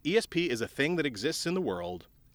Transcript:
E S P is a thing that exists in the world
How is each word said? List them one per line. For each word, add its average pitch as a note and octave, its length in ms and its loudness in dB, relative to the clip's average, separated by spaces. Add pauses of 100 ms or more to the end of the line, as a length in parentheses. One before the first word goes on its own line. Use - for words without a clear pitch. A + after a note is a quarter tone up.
E F3 100 4
S A3 120 2
P E3+ 220 0
is A2+ 120 0
a A2 60 -2
thing D#3 300 0
that D3+ 100 2
exists C3 400 -2
in E3+ 80 0
the F#3 60 0
world F2+ 440 -4 (300)